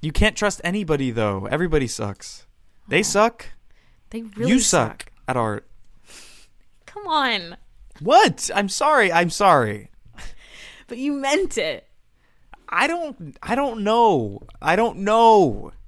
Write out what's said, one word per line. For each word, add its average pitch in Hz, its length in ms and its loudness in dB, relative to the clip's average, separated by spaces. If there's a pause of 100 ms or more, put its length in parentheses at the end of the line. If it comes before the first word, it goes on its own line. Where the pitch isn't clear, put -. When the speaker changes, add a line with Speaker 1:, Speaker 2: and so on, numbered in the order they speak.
Speaker 1:
You 156 100 -6
can't 208 240 2
trust 202 280 -4
anybody, 160 480 -2
though. 104 360 -4
Everybody 151 400 -2
sucks. - 580 -12 (420)
They - 120 0
Speaker 2:
Oh. 220 40 0
Speaker 1:
suck. 214 440 0 (640)
Speaker 2:
They 226 120 -12
really 202 280 -4
Speaker 1:
You 262 80 4
suck 147 440 -2
Speaker 2:
suck. - 80 -20 (160)
Speaker 1:
at 127 100 -4
art. 110 300 -4 (1200)
Speaker 2:
Come 415 220 -16
on. 233 500 -2 (420)
Speaker 1:
What? 294 560 4
I'm 196 140 0
sorry. 247 420 2
I'm 170 180 2
sorry. 127 600 2 (1000)
Speaker 2:
But 240 120 -14
you 277 140 -2
meant 277 440 -2
it. 156 300 -6 (800)
Speaker 1:
I 202 180 0
don't, 302 560 -8
I 226 120 -4
don't 247 280 -4
know. 196 600 2 (180)
I 160 140 0
don't 220 240 0
know. 196 760 4 (140)